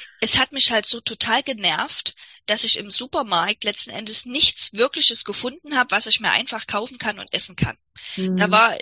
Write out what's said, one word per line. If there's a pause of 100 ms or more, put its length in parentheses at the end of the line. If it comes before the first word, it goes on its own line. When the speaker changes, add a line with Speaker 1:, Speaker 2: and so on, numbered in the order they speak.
(200)
Speaker 1:
Es
hat
mich
halt
so
total
genervt, (300)
dass
ich
im
Supermarkt
letzten
Endes
nichts
Wirkliches
gefunden
habe,
was
ich
mir
einfach
kaufen
kann
und
essen
kann. (400)
Speaker 2:
Mhm.
Speaker 1:
Da
war,